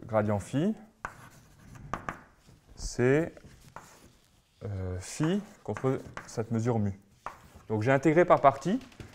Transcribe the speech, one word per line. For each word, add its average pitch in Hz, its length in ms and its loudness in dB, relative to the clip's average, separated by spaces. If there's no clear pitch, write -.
gradient 107 340 2
phi, 156 340 -2
c'est, 143 580 0
euh, 92 360 -6
phi 170 420 -2
contre 131 360 -2
cette - 240 -6
mesure 117 280 0
mu. 101 180 -2
Donc 110 140 -2
j'ai 127 100 2
intégré 151 320 6
par 165 160 6
partie, 170 400 2